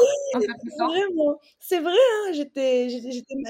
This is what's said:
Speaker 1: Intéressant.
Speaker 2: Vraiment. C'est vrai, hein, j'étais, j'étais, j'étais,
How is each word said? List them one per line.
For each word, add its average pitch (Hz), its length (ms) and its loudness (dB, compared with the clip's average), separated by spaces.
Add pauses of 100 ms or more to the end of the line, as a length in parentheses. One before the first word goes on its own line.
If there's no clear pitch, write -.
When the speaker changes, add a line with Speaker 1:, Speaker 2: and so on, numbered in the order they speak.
(340)
Speaker 1:
Intéressant. 330 540 -2
Speaker 2:
Vraiment. 330 520 0 (180)
C'est - 220 -2
vrai, 330 120 -2
hein, 427 400 4
j'étais, 262 580 -2
j'étais, 247 220 -8
j'étais, 247 220 -10 (140)